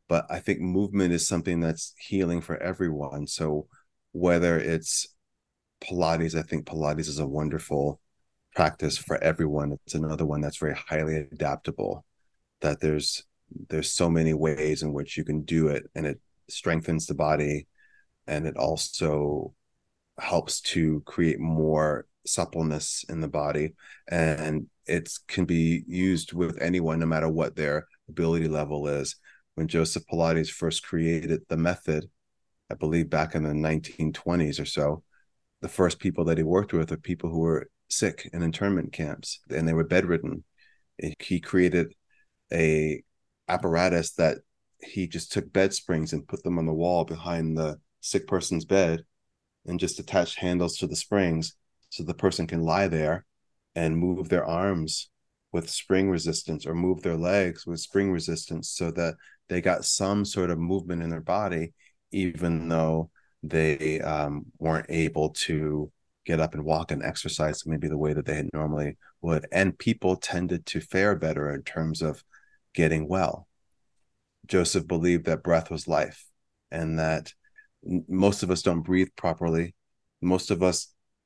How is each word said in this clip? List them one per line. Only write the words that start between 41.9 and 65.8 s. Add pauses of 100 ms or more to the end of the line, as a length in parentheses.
a (460)
apparatus
that (460)
he
just
took
bed
springs
and
put
them
on
the
wall
behind
the (220)
sick
person's
bed (640)
and
just
attached
handles
to
the
springs (340)
so
the
person
can
lie
there (500)
and
move
their
arms (420)
with
spring
resistance
or
move
their
legs
with
spring
resistance
so
that (340)
they
got
some
sort
of
movement
in
their
body, (380)
even
though (340)
they,
um, (140)
weren't
able
to (340)